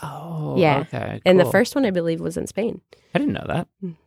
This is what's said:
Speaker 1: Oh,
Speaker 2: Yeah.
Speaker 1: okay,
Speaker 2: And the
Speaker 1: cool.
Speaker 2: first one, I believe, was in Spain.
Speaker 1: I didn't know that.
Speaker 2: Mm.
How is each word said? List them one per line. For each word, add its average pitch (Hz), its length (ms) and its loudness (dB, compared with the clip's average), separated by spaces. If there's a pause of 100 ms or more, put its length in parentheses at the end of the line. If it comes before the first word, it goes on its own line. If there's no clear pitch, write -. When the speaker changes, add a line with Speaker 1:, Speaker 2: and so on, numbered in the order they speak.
Speaker 1:
Oh, 151 560 -8
Speaker 2:
Yeah. 151 220 4 (140)
Speaker 1:
okay, 107 320 -6
Speaker 2:
And 185 140 8
the 180 40 6
Speaker 1:
cool. 127 80 2
Speaker 2:
first 208 240 2
one, 277 100 2
I 202 60 2
believe, 170 300 -2
was 165 160 -4
in - 100 -4
Spain. - 320 -4 (340)
Speaker 1:
I - 60 0
didn't 285 140 0
know - 140 -6
that. 160 200 -4 (160)
Speaker 2:
Mm. 170 120 -8 (120)